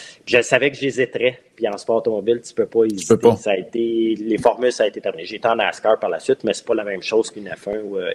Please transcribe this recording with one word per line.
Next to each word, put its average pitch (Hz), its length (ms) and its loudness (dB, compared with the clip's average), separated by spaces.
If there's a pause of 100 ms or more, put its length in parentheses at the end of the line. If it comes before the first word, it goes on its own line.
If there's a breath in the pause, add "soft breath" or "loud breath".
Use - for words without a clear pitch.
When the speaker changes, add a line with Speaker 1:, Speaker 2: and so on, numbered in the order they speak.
(260 loud breath)
Speaker 1:
Puis 123 100 2
je 120 60 6
savais 139 280 2
que 135 60 -6
j'hésiterais. 123 640 -2 (160)
Puis 113 120 -2
en 101 100 -6
sport 117 180 0
automobile, 110 500 0
tu - 60 -18
peux 107 140 0
pas 113 180 2
hésiter. 107 300 0
Speaker 2:
peux 107 40 6
pas. 117 180 6
Speaker 1:
Ça - 160 -2
a 95 40 2
été, 113 640 -2
les 110 200 0
formules, 120 340 2
ça 117 120 0
a 104 40 2
été 101 120 -8
terminé. 85 240 -6
J'ai 101 120 -10
été 113 120 -2
en 117 80 2
nascar 107 420 0
par 101 120 -2
la 82 100 -4
suite, - 240 0
mais 107 80 2
c'est - 140 -10
pas 113 80 0
la 110 100 -2
même 98 180 -6
chose 110 280 0
qu'une 101 180 -14
F 87 200 -10
un 104 140 -4
ou, 101 160 -8
euh, 90 160 -4